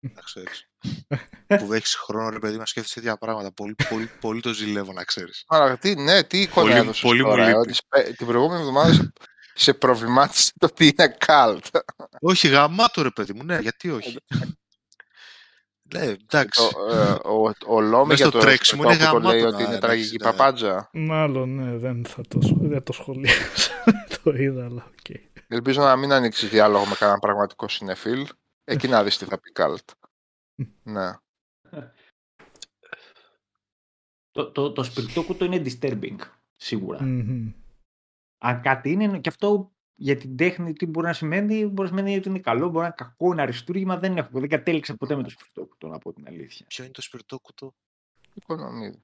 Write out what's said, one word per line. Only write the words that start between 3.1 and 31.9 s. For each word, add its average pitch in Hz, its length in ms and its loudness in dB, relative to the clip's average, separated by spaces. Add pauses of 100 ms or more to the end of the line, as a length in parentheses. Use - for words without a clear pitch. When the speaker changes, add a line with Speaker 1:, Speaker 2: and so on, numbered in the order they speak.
Speaker 1:
πράγματα. 107 340 -8
Πολύ, 104 220 -12 (140)
πολύ, 113 180 -6 (140)
πολύ 113 200 -6
το 117 120 -6
ζηλεύω, 104 400 -6
να 90 120 -12
ξέρεις. - 420 -10
Speaker 3:
Άρα, 139 320 2
τι, 196 160 0
ναι, 160 280 4
τι - 180 -2
εικόνα 185 260 2
Speaker 1:
Πολύ, - 140 6
Speaker 3:
έδωσες 110 220 -2
Speaker 1:
πολύ 120 200 4
μου 117 60 4
Speaker 3:
τώρα, 104 140 4
ε, 95 40 6
Speaker 1:
λείπει. 110 120 6
Speaker 3:
ότι 117 140 0
σπε-, - 440 0
την 117 100 -6
προηγούμενη 143 340 2
εβδομάδα 147 320 4
σε, 151 200 4 (420)
σε - 200 4
προβλημάτισε 123 840 4
το 170 80 4
ότι 160 200 4
είναι 147 300 6 (100)
cult. 131 540 4 (400)
Speaker 1:
Όχι, 175 280 4
γαμάτο, 156 540 4
ρε 127 80 0
παιδί 101 220 -8
μου, 113 120 -12
ναι, 170 140 -4
γιατί 117 320 -8
όχι. 120 260 -8 (120)
Speaker 3:
Ε, 151 80 -6 (1600)
Speaker 1:
Ναι, - 100 -4
εντάξει. 113 680 0
Speaker 3:
το, 101 140 -6 (100)
ε, 104 320 2
ο, 110 240 2 (140)
ο 110 140 4
Λόμι 113 260 4
Speaker 1:
Μες 151 100 4
Speaker 3:
για 139 100 6
Speaker 1:
στο 139 120 4
Speaker 3:
το 110 60 6
Speaker 1:
τρέξιμο 127 380 4
είναι 120 120 6
Speaker 3:
σπιρτόκουτο 156 340 4
λέει 117 120 4
Speaker 1:
γαμάτο 113 160 2
Speaker 3:
ότι 113 60 -2
Speaker 1:
να, 110 60 -2
Speaker 3:
είναι 101 60 -4
Speaker 1:
να 95 120 -4
Speaker 3:
τραγική 113 200 0
Speaker 1:
έχεις, 110 180 -8
ναι. 113 60 4
Speaker 3:
παπάντζα. 113 640 0
Speaker 4:
Μάλλον, 156 640 -2
ναι, 127 220 -6
δεν 120 280 -6
θα - 240 -12
το - 120 0
σχ-, - 200 4
δεν 147 220 -2
το - 100 -10
σχολίασα. - 800 -2 (220)
<laughs> - 280 -10
Το 160 120 4
είδα, 131 300 -2
αλλά 120 260 -12
οκ. - 260 -18 (320)
Speaker 3:
Ελπίζω 127 340 0
να 135 140 6
μην 139 160 0
ανοίξεις 117 380 0
διάλογο 104 360 6
με 104 120 -4
κανέναν 101 220 2
πραγματικό 101 480 -2
συνεφίλ. 107 580 -6 (440)
Εκεί 135 180 -2
να 110 160 4
δεις 101 140 -2
τι 98 60 -10
θα - 160 -8
πει - 140 -20
cult. 80 380 -4 (880)
Ναι. 98 300 -6 (3250)